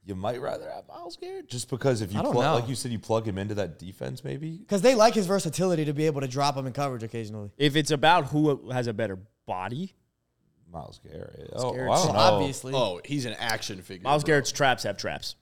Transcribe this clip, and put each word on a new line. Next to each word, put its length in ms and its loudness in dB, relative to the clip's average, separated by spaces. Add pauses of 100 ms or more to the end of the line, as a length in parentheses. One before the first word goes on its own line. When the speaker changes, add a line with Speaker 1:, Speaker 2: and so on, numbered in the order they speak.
Speaker 1:
you 100 -6
might 240 -4
rather 320 -6
have 160 -12
Myles 300 -14
Garrett 320 -12
just 220 -8
because 320 0
if 100 -6
you 60 -2
Speaker 2:
I 40 0
don't 100 0
Speaker 1:
plug, 120 4
Speaker 2:
know. 120 4
Speaker 1:
like 120 -2
you 60 -4
said, 180 -6
you 60 -4
plug 280 0
him 120 -4
into 160 -4
that 240 -4
defense, 440 -10
maybe. 460 -8
Speaker 2:
'Cause 140 0
they 120 8
like 200 8
his 120 2
versatility 600 2
to 80 -2
be 100 0
able 160 0
to 80 -4
drop 300 2
him 80 -4
in 80 -6
coverage 280 -4
occasionally. 540 -8
Speaker 3:
If 180 4
it's 160 2
about 360 6
who 420 2
has 180 -2
a 60 -2
better 260 -2 (280)
body, 480 -6 (760)
Speaker 1:
Myles 320 -14
Garrett. 500 -14
Speaker 3:
Myles 120 -4
Speaker 1:
Oh, 80 -2
Speaker 3:
Garrett. 180 -2
Speaker 1:
I 60 6
don't 100 6
Speaker 2:
So 60 2
Speaker 1:
know. 60 2
Speaker 2:
obviously. 580 4
Speaker 4:
Oh, 260 0
he's 220 -4
an 140 -6
action 420 -4
figure, 240 -14
Speaker 3:
Myles 200 2
Speaker 4:
bro. 100 4
Speaker 3:
Garrett's 180 2
traps 300 2
have 160 -4
traps. 440 -6